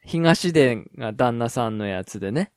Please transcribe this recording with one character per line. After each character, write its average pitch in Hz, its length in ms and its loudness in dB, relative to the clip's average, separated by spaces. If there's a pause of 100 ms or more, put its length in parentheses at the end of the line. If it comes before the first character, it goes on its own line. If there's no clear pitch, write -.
東 165 480 2
出 131 320 4 (140)
が 110 160 -6
旦 120 240 0
那 117 100 -2
さ 117 220 -2
ん 110 80 -6
の 104 80 -4
や 95 180 -4
つ - 160 -14
で 98 100 -4
ね。 165 260 -4